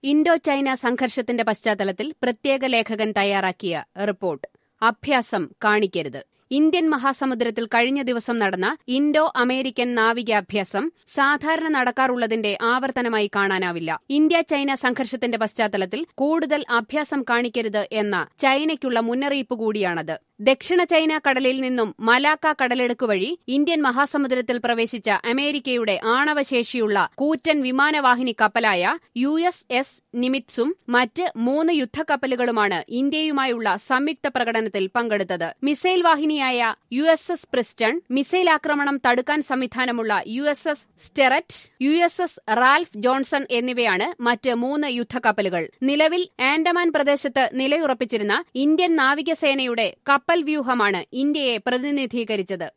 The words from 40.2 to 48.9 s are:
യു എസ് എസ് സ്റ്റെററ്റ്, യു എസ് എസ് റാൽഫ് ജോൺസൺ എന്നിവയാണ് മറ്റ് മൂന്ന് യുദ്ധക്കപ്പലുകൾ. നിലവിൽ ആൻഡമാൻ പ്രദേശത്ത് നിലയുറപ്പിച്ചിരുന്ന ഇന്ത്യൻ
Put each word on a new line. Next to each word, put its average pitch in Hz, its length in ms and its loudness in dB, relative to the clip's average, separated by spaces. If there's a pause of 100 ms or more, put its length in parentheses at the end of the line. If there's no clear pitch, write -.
യു 240 220 -6
എസ് - 200 -4
എസ് - 180 -6 (140)
സ്റ്റെററ്റ്, 277 580 0 (220)
യു 285 180 2
എസ് 349 220 0
എസ് - 200 -6 (140)
റാൽഫ് 262 420 4
ജോൺസൺ 262 540 0
എന്നിവയാണ് 233 580 0 (120)
മറ്റ് 240 340 0
മൂന്ന് 285 360 -2
യുദ്ധക്കപ്പലുകൾ. 214 720 -2 (200)
നിലവിൽ 311 400 2 (220)
ആൻഡമാൻ 330 460 2
പ്രദേശത്ത് 285 600 0
നിലയുറപ്പിച്ചിരുന്ന 262 760 0 (280)
ഇന്ത്യൻ 320 400 2